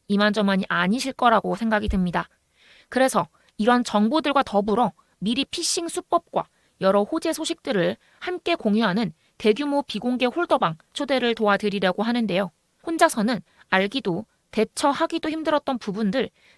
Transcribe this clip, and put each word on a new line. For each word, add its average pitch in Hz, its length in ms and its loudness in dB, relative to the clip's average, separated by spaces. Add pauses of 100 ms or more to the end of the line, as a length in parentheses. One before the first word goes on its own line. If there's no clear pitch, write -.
이만저만이 202 600 2
아니실 196 460 0
거라고 208 420 2
생각이 214 340 -2
듭니다. 180 380 -2 (640)
그래서 254 380 2 (300)
이런 240 260 4
정보들과 269 600 0
더불어 208 500 0 (260)
미리 254 260 -2
피싱 339 420 -4
수법과 - 600 -4 (340)
여러 196 220 4
호재 320 300 -2
소식들을 226 640 -2 (220)
함께 349 360 -4
공유하는 208 580 0 (240)
대규모 277 460 0
비공개 247 420 -2
홀더방 247 520 0 (160)
초대를 247 420 0
도와드리려고 202 680 0
하는데요. 208 480 0 (340)
혼자서는 311 560 2 (280)
알기도 196 560 -2 (260)
대처하기도 302 760 -2
힘들었던 302 500 -2
부분들 190 500 -2 (280)